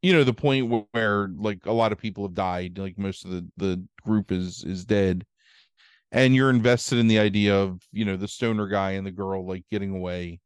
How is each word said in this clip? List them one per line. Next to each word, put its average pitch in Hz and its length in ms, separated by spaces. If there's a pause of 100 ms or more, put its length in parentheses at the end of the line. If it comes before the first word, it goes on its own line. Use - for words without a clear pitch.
you 185 120
know, 156 100
the 127 100
point 131 380
wh-, 110 240
where, 101 400
like, 101 300
a 101 80
lot 113 180
of 104 60
people 104 260
have 92 100
died, 92 440
like, 95 200
most 98 280
of 92 60
the, 90 140 (120)
the 92 280 (160)
group 107 300
is, 92 320
is 90 220
dead, 98 400 (880)
and 131 200
you're 131 160
invested 123 480
in 113 120
the 110 100
idea 104 340
of, 95 280 (100)
you 107 140
know, 98 100
the 98 140
stoner 107 380
guy 98 240
and 95 140
the 95 60
girl, 95 340
like, 92 240
getting 98 240
away 90 520